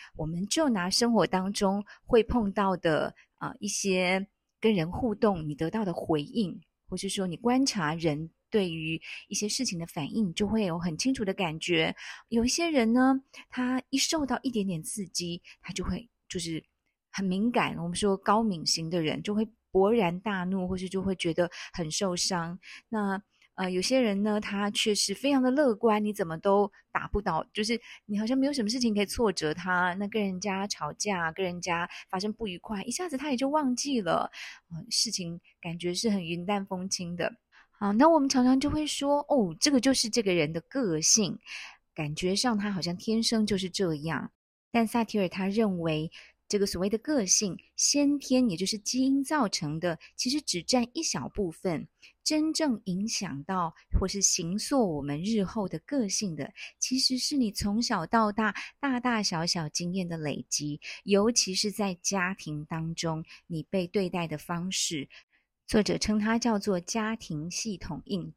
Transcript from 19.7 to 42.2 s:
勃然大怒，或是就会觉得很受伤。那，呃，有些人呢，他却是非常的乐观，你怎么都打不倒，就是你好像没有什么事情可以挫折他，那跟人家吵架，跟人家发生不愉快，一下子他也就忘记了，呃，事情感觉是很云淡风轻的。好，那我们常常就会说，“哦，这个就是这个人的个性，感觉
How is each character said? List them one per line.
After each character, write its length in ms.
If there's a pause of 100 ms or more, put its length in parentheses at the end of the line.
勃 240
然 260
大 240
怒， 220
或 80
是 140
就 100
会 140
觉 180
得 200 (200)
很 200
受 240
伤。 420 (320)
那， 320 (320)
呃， 160
有 100
些 220
人 220
呢， 180
他 300
却 240
是 180
非 180
常 120
的 80
乐 240
观， 280
你 80
怎 140
么 140
都 320 (200)
打 180
不 120
倒， 320
就 100
是 160 (280)
你 100
好 80
像 100
没 120
有 60
什 100
么 60
事 100
情 160
可 80
以 20
挫 260
折 220
他， 460
那 80
跟 160
人 180
家 240
吵 280
架， 400
跟 120
人 160
家 260 (220)
发 100
生 140
不 140
愉 100
快， 240
一 80
下 180
子 80
他 140
也 80
就 100
忘 280
记 260
了， 300 (400)
呃， 180
事 220
情 280 (220)
感 160
觉 160
是 160
很 160
云 220
淡 180
风 240
轻 260
的。 200 (360)
好， 220
那 160
我 100
们 80
常 160
常 160
就 100
会 160
说 340 (120)
，“哦， 260
这 140
个 80
就 140
是 160
这 120
个 120
人 180
的 80
个 400
性， 400 (560)
感 180
觉 220